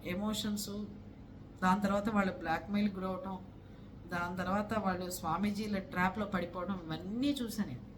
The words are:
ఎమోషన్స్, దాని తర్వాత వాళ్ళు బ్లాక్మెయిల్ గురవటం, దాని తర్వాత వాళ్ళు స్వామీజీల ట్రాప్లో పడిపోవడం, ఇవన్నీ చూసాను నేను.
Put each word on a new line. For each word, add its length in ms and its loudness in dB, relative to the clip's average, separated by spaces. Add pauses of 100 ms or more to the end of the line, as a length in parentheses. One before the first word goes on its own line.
ఎమోషన్స్, 640 0 (920)
దాని 180 6
తర్వాత 280 4
వాళ్ళు 240 4
బ్లాక్మెయిల్ 580 2
గురవటం, 480 -2 (680)
దాని 300 -2
తర్వాత 420 2
వాళ్ళు 320 0
స్వామీజీల 680 2
ట్రాప్లో 480 2
పడిపోవడం, 600 -2
ఇవన్నీ 420 0
చూసాను 400 0
నేను. 140 -6 (160)